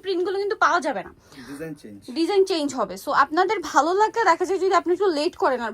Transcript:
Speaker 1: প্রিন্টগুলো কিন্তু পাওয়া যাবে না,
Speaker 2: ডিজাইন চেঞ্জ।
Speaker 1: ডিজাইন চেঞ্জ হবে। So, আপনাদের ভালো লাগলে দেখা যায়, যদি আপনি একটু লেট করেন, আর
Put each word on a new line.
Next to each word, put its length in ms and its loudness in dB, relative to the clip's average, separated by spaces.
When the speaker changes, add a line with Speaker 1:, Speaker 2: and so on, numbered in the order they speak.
Speaker 1:
প্রিন্টগুলো 400 -4
কিন্তু 200 -4
পাওয়া 240 2
যাবে 200 -4
না, 40 -18
Speaker 2:
ডিজাইন 300 -12
চেঞ্জ। 160 -18
Speaker 1:
ডিজাইন 320 2
চেঞ্জ 180 0
হবে। 160 -4
So, 40 -4
আপনাদের 340 2
ভালো 180 4
লাগলে 300 2
দেখা 180 2
যায়, 140 0
যদি 180 2
আপনি 160 -4
একটু 100 0
লেট 160 -2
করেন, 240 2
আর 60 -6